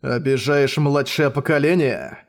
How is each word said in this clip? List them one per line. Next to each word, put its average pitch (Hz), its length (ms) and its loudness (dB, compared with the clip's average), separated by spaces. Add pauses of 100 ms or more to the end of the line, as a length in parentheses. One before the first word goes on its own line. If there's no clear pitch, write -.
Обижаешь 135 760 0
младшее 143 540 0
поколение? 143 880 0 (100)